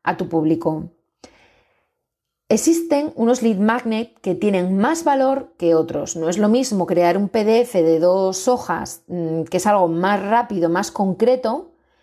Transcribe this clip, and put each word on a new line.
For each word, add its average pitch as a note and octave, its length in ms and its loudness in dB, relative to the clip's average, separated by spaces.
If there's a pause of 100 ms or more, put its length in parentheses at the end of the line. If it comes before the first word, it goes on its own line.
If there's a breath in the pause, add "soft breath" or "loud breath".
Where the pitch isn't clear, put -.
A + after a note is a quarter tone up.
a E3+ 140 -2
tu F3 140 -6
público. D#3+ 640 -2 (1600 soft breath)
Existen D4+ 680 0
unos A#3+ 260 2
lead A3+ 160 2
magnet A3 640 -2
que F#3 120 -2
tienen F#3 440 0
más D#4 260 0
valor C4+ 540 0
que E3+ 180 2
otros. D#3+ 400 -2
No E3 140 -2
es F#3+ 80 -2
lo G#3 120 2
mismo A3 360 0
crear F3 320 2
un G3+ 100 0
P A3 160 -2
D A3 180 4
F G3+ 220 0
de D#3+ 160 4
dos F#3 480 2
hojas, A#3+ 600 -4
mm, E3 360 -4
que D#3+ 140 -4
es F3+ 100 0
algo G3+ 220 4
más F#3 320 0
rápido, G3+ 480 0
más F#3 200 -2
concreto, A3+ 840 -2 (300)